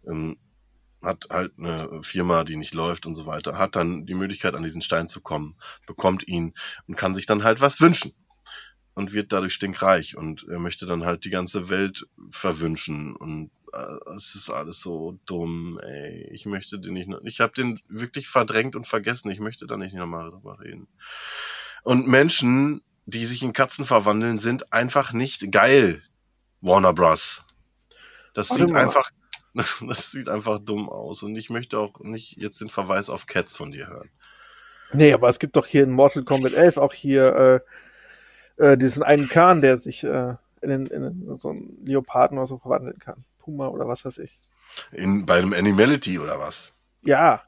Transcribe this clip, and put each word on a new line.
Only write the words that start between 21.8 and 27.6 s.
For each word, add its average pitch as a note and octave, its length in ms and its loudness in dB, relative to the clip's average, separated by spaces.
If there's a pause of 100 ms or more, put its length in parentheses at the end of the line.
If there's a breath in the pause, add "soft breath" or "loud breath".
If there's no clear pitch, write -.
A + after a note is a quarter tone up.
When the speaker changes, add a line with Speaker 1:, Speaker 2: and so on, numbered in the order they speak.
Speaker 1:
Und B2 240 2
Menschen, C#3 760 4 (260)
die A#2 180 -6
sich A#2+ 160 -6
in B2+ 100 -4
Katzen C3+ 340 0
verwandeln, A2 520 2
sind A#2 340 -4
einfach A#2+ 400 0
nicht A#2 400 -6
geil, G#2+ 520 6 (580)
Warner F#2 320 6
Bros. D#2+ 520 2 (880 soft breath)